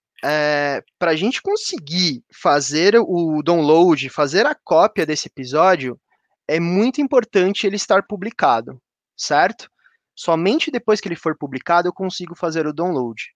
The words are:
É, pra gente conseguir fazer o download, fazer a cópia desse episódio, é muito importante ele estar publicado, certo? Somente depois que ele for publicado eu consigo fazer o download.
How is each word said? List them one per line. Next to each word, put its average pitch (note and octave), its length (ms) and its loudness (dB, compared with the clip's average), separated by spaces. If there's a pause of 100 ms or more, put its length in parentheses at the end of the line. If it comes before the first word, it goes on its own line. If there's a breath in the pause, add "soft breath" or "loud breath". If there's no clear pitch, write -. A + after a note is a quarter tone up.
(220)
É, D3 600 -2 (160)
pra E3 180 0
gente G3+ 240 -2
conseguir F3+ 920 -4
fazer D3+ 680 0
o E3+ 440 0
download, D#3 680 4
fazer D#3 340 0
a D4 100 0
cópia F3 520 2
desse D3+ 220 -6
episódio, C3+ 720 0 (480)
é D#3 140 0
muito G3 400 0
importante G#3+ 680 0
ele G3 100 -2
estar G3 300 0
publicado, C3+ 720 -2 (380)
certo? E3 540 -2 (440)
Somente F3+ 560 0
depois A3 300 -2
que - 80 -10
ele E3+ 80 -6
for D#3 220 -4
publicado E3+ 500 -2
eu F3 40 -4
consigo F#3 420 -8
fazer D#3+ 320 -4
o D3+ 60 -4
download. C#3+ 640 -4